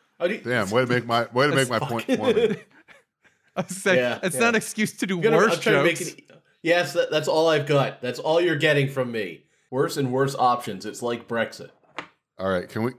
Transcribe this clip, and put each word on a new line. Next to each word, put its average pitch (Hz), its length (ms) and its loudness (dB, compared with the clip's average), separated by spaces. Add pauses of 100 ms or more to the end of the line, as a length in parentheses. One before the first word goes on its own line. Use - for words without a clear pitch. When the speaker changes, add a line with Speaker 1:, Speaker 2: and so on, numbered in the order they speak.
(200)
Speaker 1:
How 175 80 0
do 196 60 0
you - 80 -10
Speaker 2:
Damn, 117 280 -2
way 117 160 2
to - 60 -6
make 120 140 0
my, 117 280 2
way 131 140 4
to 143 80 2
Speaker 1:
That's 135 140 0
Speaker 2:
make 113 120 0
my 139 60 -6
point 117 180 -6
Speaker 1:
fucking 220 180 -2
Speaker 2:
for 247 100 2
me. 220 220 2 (520)
Speaker 3:
<laughs> - 480 -20
I - 60 -4
was - 140 -8
saying, 185 220 2
Speaker 1:
Yeah, 123 260 0
Speaker 3:
it's 175 120 -4
Speaker 1:
yeah. 247 60 0
Speaker 3:
not 233 80 4
an 233 60 0
excuse - 420 -2
to 226 100 -4
do 190 80 -2
Speaker 1:
I'm 170 60 -4
gonna, 156 160 4
Speaker 3:
worse 196 180 4
Speaker 1:
I'm 160 60 -6
trying 214 160 2
to 139 60 2
make 165 140 2
Speaker 3:
jokes. 160 140 -8
Speaker 1:
it, - 200 -20 (300)
yes, 165 320 2
that, 170 180 0
that's 151 160 0
all 165 220 2
I've 147 160 2
got. 139 360 0
That's 123 180 -6
all 160 220 2
you're 170 160 2
getting 143 320 4
from 127 220 -4
me. 92 320 -6 (280)
Worse 156 260 -2
and 131 160 -2
worse 135 220 0
options. 113 500 0
It's 104 160 -10
like 120 260 -4
Brexit. - 420 -4 (680)
Speaker 2:
All 95 120 -2
right, 90 180 0
can 110 160 -4
we 127 140 -2